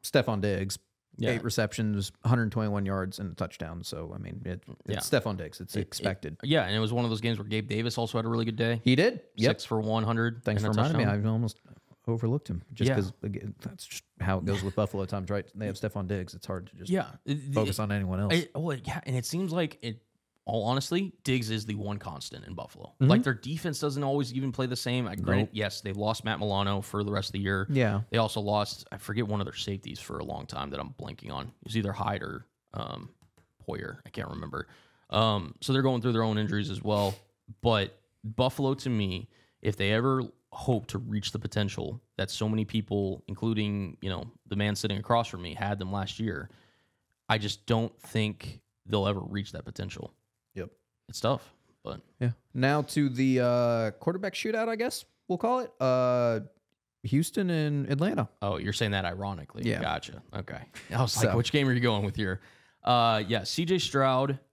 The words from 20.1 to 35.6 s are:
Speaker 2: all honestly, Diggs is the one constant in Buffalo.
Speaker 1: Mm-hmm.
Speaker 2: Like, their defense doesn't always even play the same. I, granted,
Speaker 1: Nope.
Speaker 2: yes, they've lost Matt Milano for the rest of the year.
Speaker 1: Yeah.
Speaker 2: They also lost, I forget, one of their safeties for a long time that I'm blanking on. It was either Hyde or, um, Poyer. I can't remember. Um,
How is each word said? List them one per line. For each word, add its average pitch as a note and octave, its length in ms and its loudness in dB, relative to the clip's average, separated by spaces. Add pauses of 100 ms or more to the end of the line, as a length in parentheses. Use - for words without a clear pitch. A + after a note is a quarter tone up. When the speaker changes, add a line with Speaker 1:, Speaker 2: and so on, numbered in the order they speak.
Speaker 2:
all G#2+ 180 0
honestly, D3+ 460 0 (120)
Diggs B2+ 260 0
is A2 160 -2
the A2 80 -4
one G#2 240 -4
constant - 480 -12
in - 80 -12
Buffalo. - 480 -12
Speaker 1:
Mm-hmm. C3 60 8
Speaker 2:
Like, G#3+ 160 8
their C3+ 100 2
defense D3 460 -4
doesn't C#3+ 240 0
always C3+ 320 0
even C3 160 -2
play B2+ 160 -2
the B2 80 -2
same. A#2+ 320 0
I, F2+ 80 -6
granted, G2+ 300 2
Speaker 1:
Nope. - 80 -8
Speaker 2:
yes, G#2 280 -2
they've G2 160 -4
lost G#2+ 260 0
Matt A2 140 0
Milano G2+ 440 2
for G#2 220 -2
the G#2 80 -2
rest G2 180 -2
of - 40 -12
the G2 60 -2
year. G2 320 2
Speaker 1:
Yeah. A2 300 4 (100)
Speaker 2:
They A#2 80 2
also A2 220 0
lost, G2+ 500 -2
I - 60 -10
forget, A2 300 -2
one G#2 140 0
of - 60 -2
their - 80 -12
safeties - 440 -8
for - 200 -10
a D2+ 40 -6
long C#2+ 220 -8
time C#2 240 -6
that C#2 100 -6
I'm C#2+ 220 -8
blanking C#2+ 300 -10
on. C#2 160 -6
It A#2+ 40 -12 (120)
was A2 120 -6
either G2+ 160 2
Hyde G2+ 300 -2
or, - 240 -10 (300)
um, - 340 -8 (580)
Poyer. - 380 -8
I - 60 -18
can't - 180 -8
remember. D2 380 -8 (420)
Um, G#2 520 2